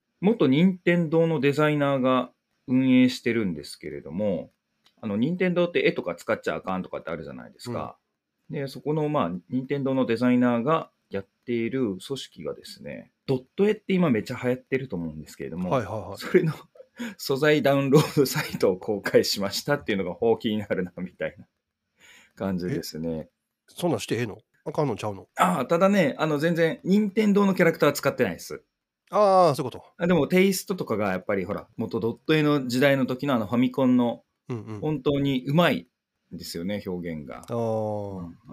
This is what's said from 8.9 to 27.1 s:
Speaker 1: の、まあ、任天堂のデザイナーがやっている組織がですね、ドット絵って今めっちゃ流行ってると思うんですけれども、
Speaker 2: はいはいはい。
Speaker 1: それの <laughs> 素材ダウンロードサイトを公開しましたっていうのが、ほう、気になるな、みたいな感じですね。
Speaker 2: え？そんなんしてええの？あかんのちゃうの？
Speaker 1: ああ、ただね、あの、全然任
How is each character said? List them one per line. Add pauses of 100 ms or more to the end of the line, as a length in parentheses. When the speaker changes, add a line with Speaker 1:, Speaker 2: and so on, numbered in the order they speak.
Speaker 1:
の、
ま
あ、 (180)
任
天
堂
の
デ
ザ
イ
ナ
ー
が (180)
や
っ (180)
て
い
る
組
織
が
で
す
ね、 (160)
ド
ッ (140)
ト
絵
っ
て
今
め
っ
ち
ゃ
流
行
っ
て
る
と
思
う
ん
で
す
け
れ
ど
も、
Speaker 2:
は
い
は
い
は
い。
Speaker 1:
そ
れ
の (340)
<laughs>
素
材
ダ
ウ
ン
ロ
ー
ド
サ
イ
ト
を
公
開
し
ま
し
た
っ
て
い
う
の
が、
ほ
う、
気
に
な
る
な、
み
た
い
な (880)
感
じ
で
す
ね。
Speaker 2:
え？ (360)
そ
ん
な
ん
し
て
え
え
の？ (260)
あ
か
ん
の
ち
ゃ
う
の？
Speaker 1:
あ
あ、
た
だ
ね、
あ
の、
全
然
任